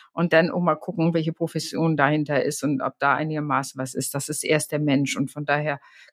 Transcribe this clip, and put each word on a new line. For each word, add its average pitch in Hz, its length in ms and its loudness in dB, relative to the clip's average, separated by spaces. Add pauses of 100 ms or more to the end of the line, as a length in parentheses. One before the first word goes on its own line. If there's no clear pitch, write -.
(120)
und 170 200 0
dann 165 180 6
auch - 120 -2
mal 160 140 2
gucken, 165 380 0
welche 165 200 0
Profession 160 600 -2
dahinter 147 460 2
ist - 220 -4
und 139 160 0
ob - 200 -4
da 143 140 2
einigermaßen 147 640 -2
was 131 160 -6
ist. - 200 -6
Das 139 160 -6
ist - 140 -6
erst - 280 0
der 151 80 0
Mensch 143 360 2
und 139 140 -2
von 147 140 -10
daher 147 340 -2 (340)